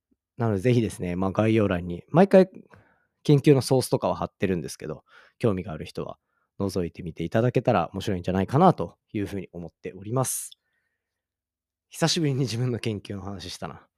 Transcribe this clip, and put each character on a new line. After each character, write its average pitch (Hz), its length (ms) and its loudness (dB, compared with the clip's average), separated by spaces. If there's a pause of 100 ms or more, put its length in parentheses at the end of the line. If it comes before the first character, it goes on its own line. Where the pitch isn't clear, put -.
(360)
な 120 120 0
の 107 80 2
で 92 40 -2
ぜ 120 140 4
ひ 120 80 4
で 98 80 -2
す - 100 -14
ね、 87 160 -4
ま 95 120 -2
あ、 95 40 -2
概 107 220 2
要 107 140 4
欄 90 180 -2
に、 87 240 -8
毎 190 180 6
回 190 220 6 (720)
研 147 160 6
究 143 160 8
の 131 80 4
ソ 135 160 2
ー - 20 4
ス - 80 -6
と 135 100 0
か 104 100 -2
は 90 60 0
貼 90 120 -4
っ - 100 -12
て 101 100 -2
る 92 120 0
ん - 20 -4
で 67 80 -10
す - 80 -12
け - 120 -12
ど、 - 160 -12 (340)
興 110 160 0
味 92 80 -4
が 85 100 -10
あ 78 60 -10
る 85 80 -12
人 - 180 -10
は - 140 -12 (400)
覗 95 260 -2
い 82 80 -8
て - 100 -14
み 82 120 -10
て 82 100 -6
い 85 60 -6
た 113 100 0
だ 123 100 2
け 127 120 0
た 123 100 2
ら 90 220 2
面 92 80 -8
白 101 160 -4
い - 20 -6
ん - 20 -12
じ 90 80 -4
ゃ 90 40 -2
な 95 80 2
い 92 40 0
か 131 120 0
な 180 160 6
と - 220 -8 (180)
い 107 60 -4
う 98 60 -4
ふ 98 80 -10
う 98 60 -6
に 85 140 -14
思 87 140 -12
っ - 20 -14
て - 240 -16
お 98 80 -18
り 104 100 -10
ま 131 140 -2
す。 - 240 -8 (1400)
久 - 160 0
し 170 140 0
ぶ 160 60 2
り 139 80 0
に 127 60 0
自 117 160 -2
分 123 140 0
の 113 80 -4
研 104 220 -4
究 101 160 -12
の 95 60 -10
話 92 280 -12
し - 80 -14
た 90 100 -10
な。 - 140 -16 (140)